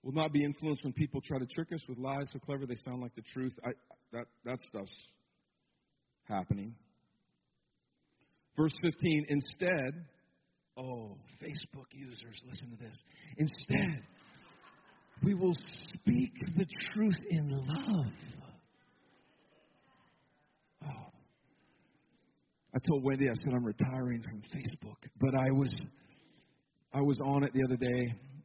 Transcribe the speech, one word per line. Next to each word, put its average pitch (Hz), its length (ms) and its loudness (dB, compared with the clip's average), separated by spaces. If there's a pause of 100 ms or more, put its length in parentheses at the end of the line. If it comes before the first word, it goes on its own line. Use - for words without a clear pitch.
(120)
not 156 200 2
be 143 100 6
influenced 147 400 -2
when 127 100 -2
people 139 280 0
try 139 180 -2
to 127 60 -2
trick 165 280 -6
us 160 140 -6
with 123 100 -8
lies 135 340 -4
so 135 80 -12
clever 139 260 -6
they 123 100 -6 (100)
sound 127 160 -6
like 120 140 -10
the 113 60 -12 (120)
truth. 131 200 -2 (100)
I, 120 60 -4 (440)
that, 117 120 -8 (200)
that 120 220 -4
stuff's 98 240 -10 (1300)
happening. 101 500 -2 (1800)
Verse 156 240 4
fifteen, 156 480 4
"Instead," 151 760 0 (720)
oh, 120 400 -8 (240)
Facebook 143 500 -10
users, 120 540 -16
listen 120 260 -12
to 117 120 -16
this. 110 180 -16 (360)
"Instead, 151 680 0 (1200)
we 202 100 4
will 180 220 4 (320)
speak - 460 2 (240)
the 185 80 4 (280)
truth 214 260 4 (100)
in 151 200 2
love." 139 640 0 (2750)
Oh. 127 260 -12 (1600)
I - 40 2 (120)
told 143 140 6
Wendy, 135 260 6
I 117 40 2 (100)
said, 131 100 2
"I'm 123 120 4
retiring 123 580 0
from 110 180 -10 (120)
Facebook," - 440 -8 (220)
but 131 160 4
I 131 160 4
was, 135 300 2 (1120)
I 139 80 2
was 143 220 4
on 139 200 4
it 143 100 0
the 131 120 4
other 127 120 2
day. 123 360 2 (320)